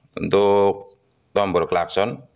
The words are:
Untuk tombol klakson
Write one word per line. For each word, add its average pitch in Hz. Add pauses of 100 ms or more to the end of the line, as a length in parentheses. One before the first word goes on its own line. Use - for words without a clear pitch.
(160)
Untuk 101 (400)
tombol 87
klakson 95 (120)